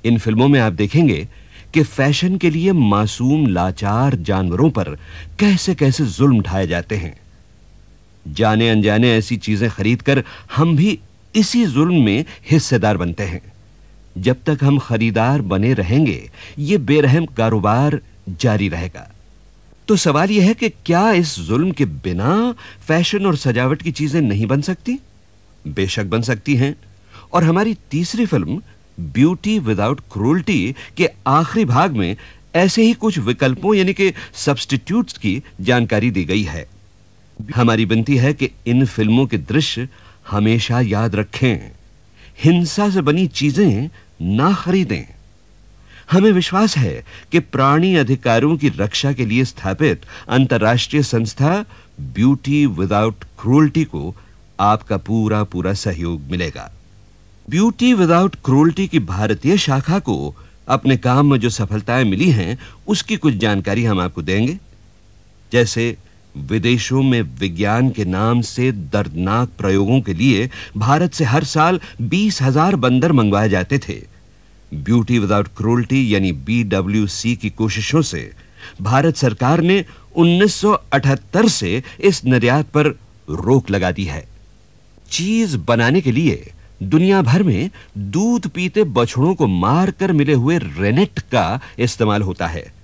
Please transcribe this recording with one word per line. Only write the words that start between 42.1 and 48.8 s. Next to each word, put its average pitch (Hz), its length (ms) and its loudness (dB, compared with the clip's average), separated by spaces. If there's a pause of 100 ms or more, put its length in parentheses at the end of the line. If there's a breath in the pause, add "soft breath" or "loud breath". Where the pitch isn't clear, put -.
हिंसा 175 460 2
से 190 120 0
बनी 156 260 0
चीजें 143 600 0 (320 soft breath)
ना 117 320 0
खरीदें। 165 600 -2 (960 loud breath)
हमें 196 200 6
विश्वास 185 460 0
है 82 280 -2 (260 loud breath)
कि 165 80 2
प्राणी 156 560 2
अधिकारों 131 600 0
की 143 120 0
रक्षा 135 440 -4